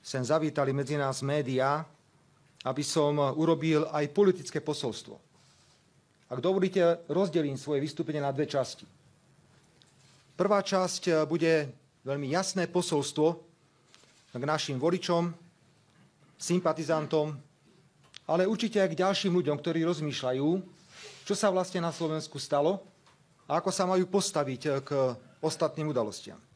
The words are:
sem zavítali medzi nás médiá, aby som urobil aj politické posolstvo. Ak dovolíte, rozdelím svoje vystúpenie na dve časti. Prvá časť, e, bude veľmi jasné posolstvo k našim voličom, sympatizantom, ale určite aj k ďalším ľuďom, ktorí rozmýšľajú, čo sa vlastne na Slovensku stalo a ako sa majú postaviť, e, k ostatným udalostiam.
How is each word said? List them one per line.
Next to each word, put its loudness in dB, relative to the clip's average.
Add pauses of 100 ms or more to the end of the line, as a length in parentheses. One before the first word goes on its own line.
sem -6
zavítali 0
medzi -2
nás -2
médiá, 0 (800)
aby -4
som 2 (160)
urobil 2
aj -2
politické 2
posolstvo. -6 (1120)
Ak -6
dovolíte, 2
rozdelím 0
svoje -2
vystúpenie -4
na 0
dve 0
časti. -4 (1500)
Prvá 2
časť, -2
e, 2 (140)
bude 0 (320)
veľmi -4
jasné -2
posolstvo 0 (1080)
k -6
našim -2
voličom, 0 (1040)
sympatizantom, 0 (960)
ale 4
určite 0
aj 4
k -2
ďalším 2
ľuďom, 0
ktorí -2
rozmýšľajú, -2 (800)
čo -2
sa 2
vlastne 0
na 0
Slovensku -4
stalo 0 (600)
a 0
ako 0
sa 0
majú 2
postaviť, 0
e, 0 (120)
k -8 (480)
ostatným -2
udalostiam. -4 (200)